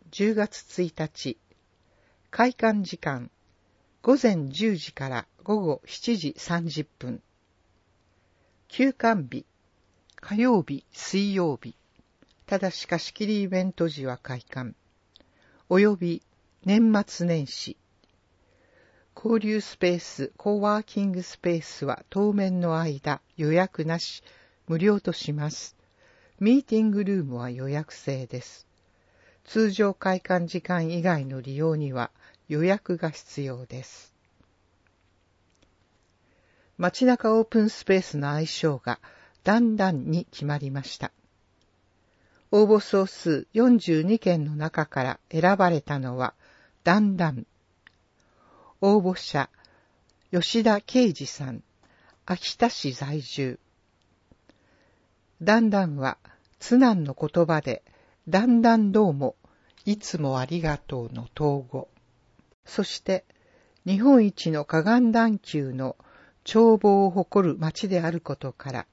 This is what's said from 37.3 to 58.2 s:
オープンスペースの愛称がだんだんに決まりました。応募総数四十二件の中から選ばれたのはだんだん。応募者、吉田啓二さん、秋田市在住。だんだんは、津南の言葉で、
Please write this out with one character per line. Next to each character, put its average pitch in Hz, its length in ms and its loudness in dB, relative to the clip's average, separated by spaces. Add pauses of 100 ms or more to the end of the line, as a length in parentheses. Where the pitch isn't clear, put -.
オ 226 80 4
ー - 20 -10
プ 220 180 2
ン 220 80 2
ス - 140 -12
ペ 190 140 4
ー 185 40 0
ス - 160 -8
の 143 140 -4
愛 156 140 -2
称 147 320 -2
が 120 200 -6 (460)
だ 214 160 4
ん 226 160 2
だ 190 140 2
ん 147 200 -4
に 165 220 -2
決 - 120 -10
ま 147 140 -2
り 135 140 -8
ま 139 100 -8
し - 160 -16
た。 - 140 -10 (1400)
応 208 160 6
募 208 140 6
総 196 260 0
数 - 460 -4
四 240 260 6
十 160 240 0
二 208 160 2
件 165 260 0
の 151 120 -6
中 151 300 -4
か 131 180 -4
ら - 160 -6 (100)
選 175 260 2
ば 180 140 4
れ 151 100 0
た 143 200 -6
の 127 180 -6
は 127 160 -4 (480)
だ 175 160 4
ん 202 180 2
だ 170 140 0
ん。 131 160 -10 (1300)
応 202 200 6
募 185 160 -2
者、 - 320 -4 (840)
吉 208 320 0
田 208 160 4
啓 247 320 2
二 135 140 -12
さ 131 260 -10
ん、 110 100 -12 (640)
秋 - 300 -6
田 233 120 2
市 139 240 -6
在 143 280 -6
住。 127 380 -8 (1800)
だ 214 180 6
ん 226 80 4
だ 196 180 2
ん 147 100 -4
は、 135 200 -4 (420)
津 - 180 2
南 233 260 6
の 139 120 -4
言 165 300 0
葉 156 160 0
で、 - 220 -6 (460)